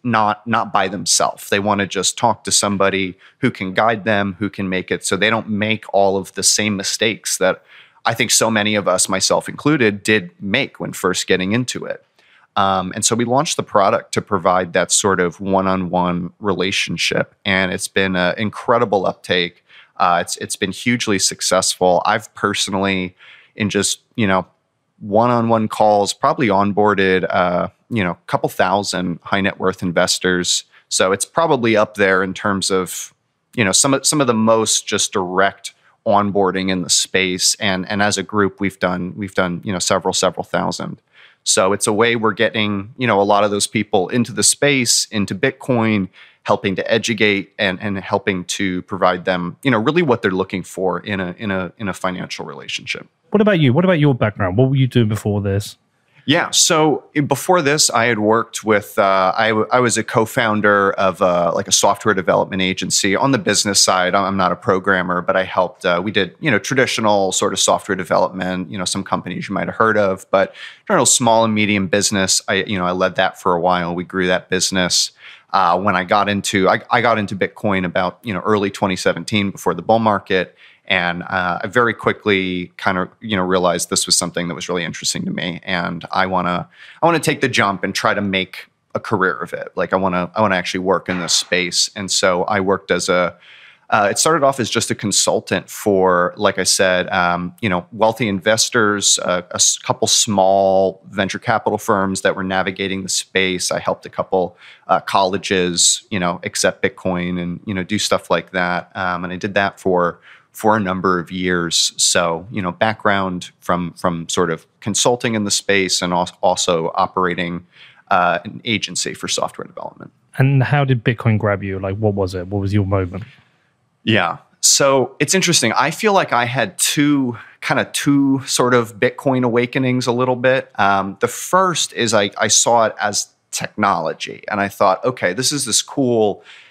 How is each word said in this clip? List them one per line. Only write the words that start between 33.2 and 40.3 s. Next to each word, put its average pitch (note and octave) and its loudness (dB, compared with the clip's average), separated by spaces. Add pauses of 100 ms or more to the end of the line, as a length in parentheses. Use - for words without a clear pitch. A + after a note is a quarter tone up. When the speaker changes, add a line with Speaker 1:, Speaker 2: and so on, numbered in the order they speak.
Speaker 1:
you A#2 2
know, F#2+ 2
some C3+ 2
of, C3+ -2
some D3+ 2
of C3 2
the A#2+ 2
most A2 2
just - -2
direct F#2+ -2 (320)
onboarding G2 0
in F2+ -2
the D2+ -6
space. - 0
And, F#2 -2
and G2+ 0
as G#2 2
a F#2+ -4
group, G2 -2
we've G2 -4
done, F2+ -2
we've G2+ -10
done, F2+ -2
you G#2+ -4
know, F2+ -2
several, F#2 0
several F2+ -2